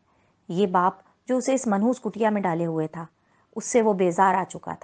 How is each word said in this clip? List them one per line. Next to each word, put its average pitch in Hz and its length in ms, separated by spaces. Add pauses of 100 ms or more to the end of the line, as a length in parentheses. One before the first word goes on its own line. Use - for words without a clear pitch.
(500)
ये 190 180
बाप 180 340 (260)
जो 254 100
उसे 254 160
इस 254 140
मनहूस 214 320
कुटिया 214 320
में 202 120
डाले 170 200
हुए 160 240
था, 165 200 (480)
उससे 226 260
वो 214 120
बेजार 185 420
आ 190 80
चुका 170 400